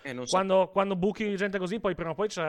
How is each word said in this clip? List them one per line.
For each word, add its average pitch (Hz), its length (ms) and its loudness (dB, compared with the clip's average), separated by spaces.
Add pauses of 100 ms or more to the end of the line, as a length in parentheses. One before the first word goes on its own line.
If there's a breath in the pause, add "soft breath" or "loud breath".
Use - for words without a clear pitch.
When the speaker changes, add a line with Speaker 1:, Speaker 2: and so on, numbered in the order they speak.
Speaker 1:
Eh, 139 100 -8
non 123 140 -6
so. 165 80 0
Speaker 2:
quando, 185 340 4
quando 196 260 2
buchi 202 400 0
gente 196 220 -2
così, 185 220 -4
poi 185 160 0
prima 165 160 -4
o - 20 -8
poi 208 160 -2
ci, 196 200 -6